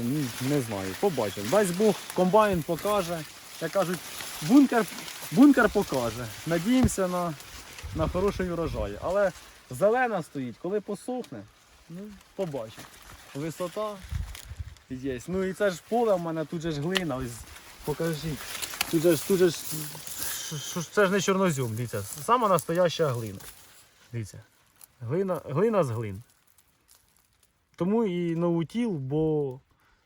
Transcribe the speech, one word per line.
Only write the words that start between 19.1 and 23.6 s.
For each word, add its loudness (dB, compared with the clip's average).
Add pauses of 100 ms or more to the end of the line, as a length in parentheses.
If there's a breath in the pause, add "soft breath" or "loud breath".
ж, -6
тут 4
же 6
ж, -4
ш-, -8
ш-, -8
це 4
ж 2
не 2
чорнозем, 2
дивіться, -4
сама 0
настояща 2
глина. -6 (760)